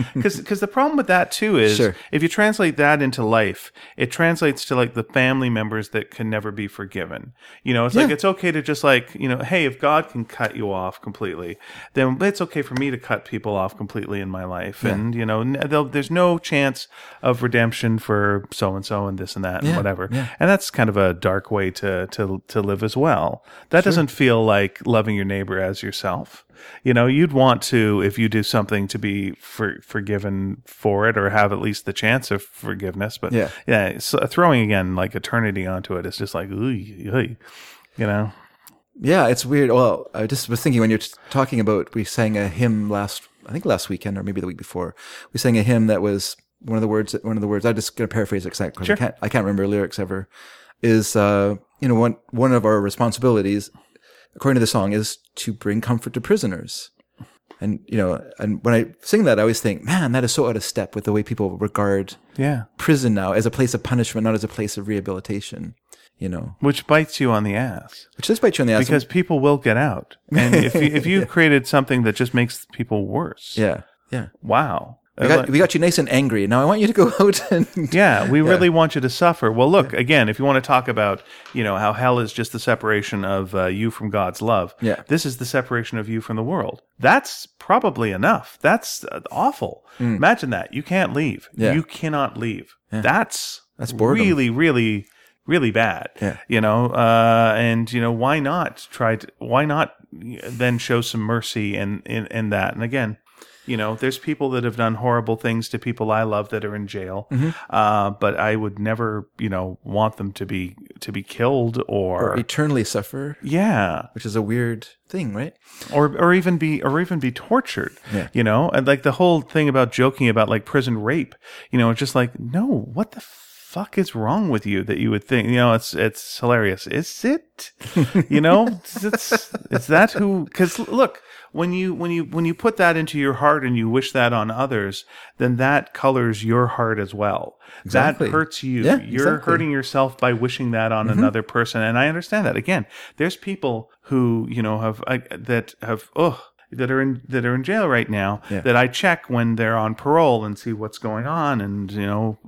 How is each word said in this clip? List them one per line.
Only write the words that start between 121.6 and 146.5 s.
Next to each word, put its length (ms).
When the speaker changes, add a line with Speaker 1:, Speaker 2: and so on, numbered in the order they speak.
Speaker 2:
you 80
know, 140
it's 80
just 160
like, 240
no, 260
what 180
the 100
fuck 760
is 180
wrong 340
with 160
you 180
that 140
you 140
would 120
think, 240
you 80
know, 180
it's, 200
it's 460
hilarious. 480
Is 360
it? 480
Speaker 1:
<laughs> 340
Speaker 2:
You 120
know, 260
it's, 360
it's, 500
is 180
that 260
who, 400
'cause 260
look, 420
when 200
you, 200
when 180
you, 120
when 220
you 80
put 240
that 180
into 240
your 140
heart 320
and 120
you 120
wish 240
that 180
on 180
others, 540
then 200
that 360
colors 520
your 220
heart 300
as 160
well. 440
Speaker 1:
Exactly. 440
Speaker 2:
That 40
hurts 320
you. 200
Speaker 1:
Yeah, 180
Speaker 2:
You're 320
Speaker 1:
exactly. 180
Speaker 2:
hurting 200
yourself 460
by 160
wishing 380
that 220
on 140
Speaker 1:
Mm-hmm. 120
Speaker 2:
another 240
person. 380
And 160
I 100
understand 380
that. 100
Again, 300
there's 180
people 540
who, 460
you 140
know, 160
have, 280
uh, 100
that 440
have, 340
ugh, 240